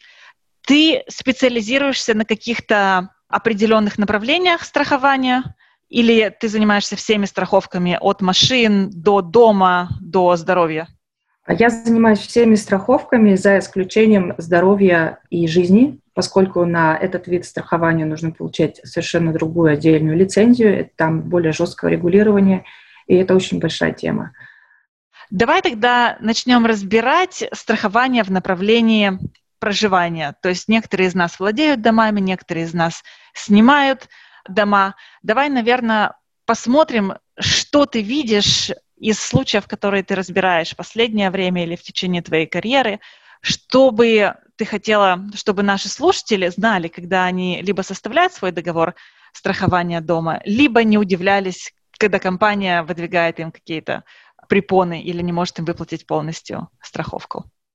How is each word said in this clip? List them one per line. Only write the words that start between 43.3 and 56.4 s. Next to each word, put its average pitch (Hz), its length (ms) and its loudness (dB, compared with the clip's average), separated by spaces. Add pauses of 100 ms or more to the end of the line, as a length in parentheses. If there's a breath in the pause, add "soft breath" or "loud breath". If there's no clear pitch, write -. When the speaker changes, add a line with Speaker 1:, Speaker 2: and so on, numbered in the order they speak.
Speaker 1:
что - 500 2
бы 220 440 2 (220)
ты 220 80 -6
хотела, 202 560 0 (140)
чтобы 202 280 -4
наши 202 260 -2
слушатели 220 600 -2
знали, 185 400 -2
когда 180 360 -4
они 180 380 -4
либо 190 200 -4
составляют 262 500 -2
свой 185 180 -8
договор 165 440 -4 (380 soft breath)
страхования 175 680 -2
дома, 165 440 -4
либо 233 380 2
не 214 160 2
удивлялись, 190 720 -2 (240)
когда 202 220 0
компания 185 640 -2
выдвигает 170 560 -4
им 160 140 -10
какие-то - 500 -10 (460 soft breath)
препоны 190 520 0
или 175 220 -8
не 175 100 -4
может 175 280 -4
им 165 40 -8
выплатить 170 420 -8
полностью 156 640 -8 (120)